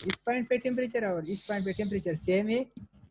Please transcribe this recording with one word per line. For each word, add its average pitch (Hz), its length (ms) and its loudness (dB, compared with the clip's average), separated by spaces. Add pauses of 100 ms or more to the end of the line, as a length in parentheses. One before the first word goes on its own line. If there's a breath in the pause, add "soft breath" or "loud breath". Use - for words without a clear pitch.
इस 185 80 -2
point 240 340 0
पे 247 80 4
temperature 240 480 0
और 175 200 0
इस 196 200 -4
point 202 200 0
पे 190 80 0
temperature 190 420 0
same 190 320 2
है, 240 240 0 (400)